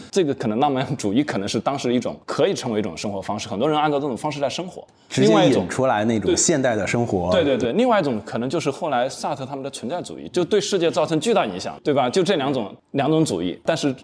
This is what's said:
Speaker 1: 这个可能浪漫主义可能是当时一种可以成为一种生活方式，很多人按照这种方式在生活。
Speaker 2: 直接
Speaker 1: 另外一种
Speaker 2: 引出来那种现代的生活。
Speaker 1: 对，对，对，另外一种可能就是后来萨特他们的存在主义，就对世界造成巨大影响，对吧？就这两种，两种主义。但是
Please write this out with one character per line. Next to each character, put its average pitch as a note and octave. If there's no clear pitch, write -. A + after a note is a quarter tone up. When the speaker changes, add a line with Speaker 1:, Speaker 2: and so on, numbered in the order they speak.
Speaker 1:
这 F#3+
个 C#3
可 C3
能 G#2+
浪 D3
漫 B2+
主 G2+
义 C3+
可 C3+
能 G2
是 G#2+
当 B2
时 B2
一 B2
种 F#2
可 D#3
以 G3
成 B2+
为 G#2+
一 -
种 F2+
生 G#2+
活 G2
方 G#2
式， A2
很 G2
多 B2
人 D3+
按 D3+
照 C#3+
这 D3
种 A#2
方 D3+
式 C#3+
在 C#3
生 E3+
活。 -
Speaker 2:
直 C3
接 C#3+
Speaker 1:
另 -
外 -
一 C#3
种 G#2
Speaker 2:
引 F2
出 C3
来 G#2+
那 A2+
种 F#2+
现 D#3+
代 B2+
的 G2+
生 A#2
活。 F2+
Speaker 1:
对， D#3+
对， C#3
对， A#2
另 A#3+
外 G#3+
一 -
种 B2
可 -
能 B2
就 E3+
是 D3+
后 D#3
来 B2+
萨 D3+
特 C3
他 C#3
们 C3+
的 C3+
存 A#2
在 E3
主 D2
义， D2
就 F3
对 G3
世 G3+
界 E3
造 D#3+
成 D#3+
巨 A#3
大 F3+
影 F#2
响， F2
对 D3+
吧？ B2+
就 F#3
这 G3
两 C#3+
种， A#2
两 C#3
种 D#3
主 G2+
义。 F2
但 E3
是 C#3+